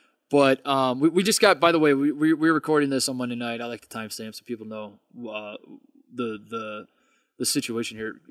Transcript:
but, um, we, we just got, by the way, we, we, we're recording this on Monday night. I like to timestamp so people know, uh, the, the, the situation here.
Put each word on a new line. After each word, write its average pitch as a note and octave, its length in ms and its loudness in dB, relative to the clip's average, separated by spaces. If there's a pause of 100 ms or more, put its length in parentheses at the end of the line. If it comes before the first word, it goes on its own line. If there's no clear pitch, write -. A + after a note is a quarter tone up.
(300)
but, C3+ 360 4
um, C3 340 2
we, D#3 100 4
we F3+ 120 2
just G#3 180 2
got, F#3+ 200 6
by E3+ 120 6
the E3+ 60 2
way, D3+ 160 6
we, C#3 180 2
we, D3+ 200 2
we're D#3+ 220 2
recording D3 360 2
this C3+ 180 0
on C3 80 -6
Monday B2 180 -4
night. A#2 260 -6
I A#2+ 60 -8
like A#2 200 -12
to - 20 -20
timestamp A2 480 -12
so - 80 -18
people A2 220 -10
know, G#2+ 320 -12 (320)
uh, G#2+ 260 -12 (580)
the, A#2 240 -6 (100)
the, G#2+ 380 -10 (520)
the C3 80 -6
situation A#2 520 -4
here. A2 220 -10 (100)